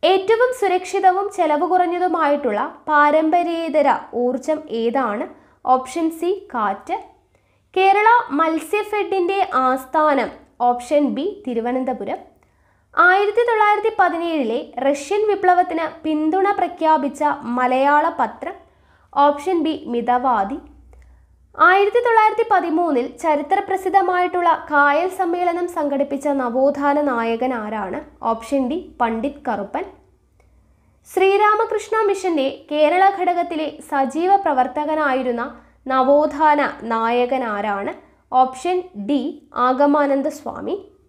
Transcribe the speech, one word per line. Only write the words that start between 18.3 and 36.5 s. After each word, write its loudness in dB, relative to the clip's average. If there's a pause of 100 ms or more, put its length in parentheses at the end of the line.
ഓപ്ഷൻ 0
ബി, -2 (180)
മിതവാദി. 0 (1080)
ആയിരത്തി 4
തൊള്ളായിരത്തി 2
പതിമൂന്നിൽ 0 (140)
ചരിത്രപ്രസിദ്ധമായിട്ടുള്ള 0 (200)
കായൽ 4 (120)
സമ്മേളനം -2 (100)
സംഘടിപ്പിച്ച -2 (140)
നവോത്ഥാന 0 (140)
നായകൻ -2
ആരാണ്? -6 (340)
ഓപ്ഷൻ -2
ഡി, -4 (240)
പണ്ഡിറ്റ് -4
കറുപ്പൻ. -6 (1300)
ശ്രീരാമകൃഷ്ണ 2 (120)
മിഷന്റെ 0 (240)
കേരള 4 (160)
ഘടകത്തിലെ -2 (220)
സജീവ 0 (120)
പ്രവർത്തകനായിരുന്ന -2 (480)
നവോത്ഥാന 4 (320)